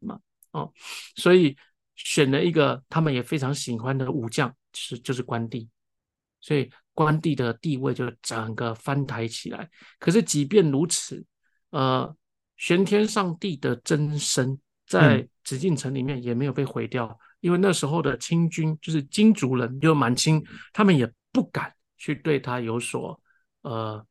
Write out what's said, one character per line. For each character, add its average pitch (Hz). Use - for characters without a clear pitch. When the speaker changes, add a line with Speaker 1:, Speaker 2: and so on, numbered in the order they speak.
Speaker 1:
嘛， -
哦， -
所 180
以 160
选 -
了 143
一 175
个 135
他 165
们 156
也 123
非 156
常 131
喜 123
欢 127
的 131
武 120
将， 120
是， -
就 131
是 123
关 117
帝。 113
所 151
以 131
关 156
帝 156
的 120
地 143
位 131
就 123
整 113
个 117
翻 139
抬 117
起 -
来。 -
可 -
是 220
即 147
便 160
如 143
此， -
呃， 131
玄 185
天 208
上 190
帝 180
的 131
真 151
身 135
在 151
紫 -
禁 160
城 135
里 135
面 131
也 120
没 123
有 139
被 135
毁 117
掉， 120
Speaker 2:
嗯。 110
Speaker 1:
因 170
为 175
那 196
时 151
候 160
的 139
清 165
军， 156
就 160
是 156
金 214
族 131
人， 123
就 156
满 123
清， 156
他 214
们 185
也 120
不 247
敢 -
去 -
对 143
他 127
有 117
所， -
呃， 110